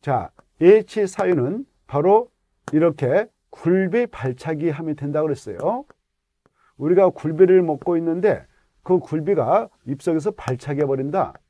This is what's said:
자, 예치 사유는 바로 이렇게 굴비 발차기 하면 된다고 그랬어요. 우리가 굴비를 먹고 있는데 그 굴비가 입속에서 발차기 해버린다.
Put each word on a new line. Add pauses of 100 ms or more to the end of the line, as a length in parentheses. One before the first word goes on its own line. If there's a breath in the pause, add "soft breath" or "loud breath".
자, (300)
예치
사유는 (220)
바로 (400)
이렇게 (220)
굴비
발차기
하면
된다고
그랬어요. (920)
우리가
굴비를
먹고
있는데 (380)
그
굴비가 (160)
입속에서
발차기
해버린다. (160)